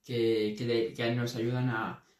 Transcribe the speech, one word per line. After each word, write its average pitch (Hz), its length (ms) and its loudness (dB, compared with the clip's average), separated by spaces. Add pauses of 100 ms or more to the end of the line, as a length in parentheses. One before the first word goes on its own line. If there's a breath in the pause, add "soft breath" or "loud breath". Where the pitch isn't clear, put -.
que, 113 560 2
que 120 80 -4
le, 113 280 0
que 120 200 0
nos 120 220 -2
ayudan 127 340 0
a, 113 360 -4 (140 soft breath)